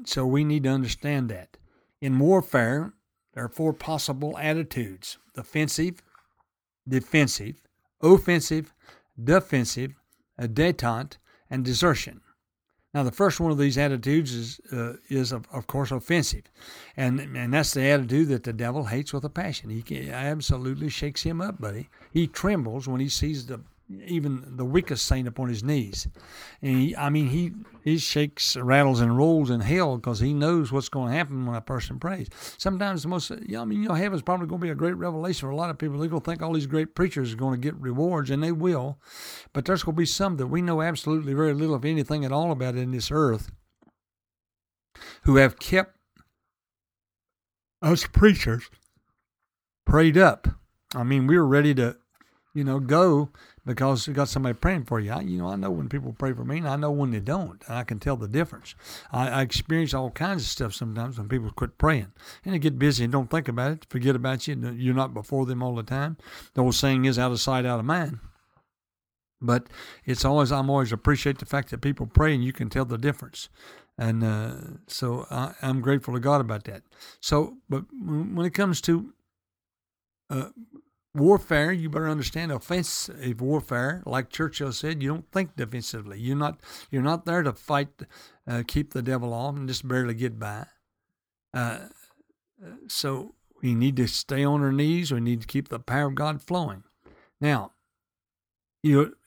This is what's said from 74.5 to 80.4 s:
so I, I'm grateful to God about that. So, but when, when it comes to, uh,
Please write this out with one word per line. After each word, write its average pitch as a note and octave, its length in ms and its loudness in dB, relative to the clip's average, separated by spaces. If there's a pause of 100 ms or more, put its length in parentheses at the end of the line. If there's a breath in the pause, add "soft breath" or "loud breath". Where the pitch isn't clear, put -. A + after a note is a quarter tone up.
so B2 420 -6
I, C3 320 -6
I'm C3 200 0
grateful C3 340 2
to B2 40 -2
God C#3 220 4
about A2 220 -4
that. A2 200 -14 (380 loud breath)
So, E3 360 0 (120)
but E3 220 -4
when, F#3 440 -6
when E3+ 100 0
it F3+ 80 -2
comes F#3+ 280 0
to, - 320 0 (1160)
uh, C3+ 200 -4 (680)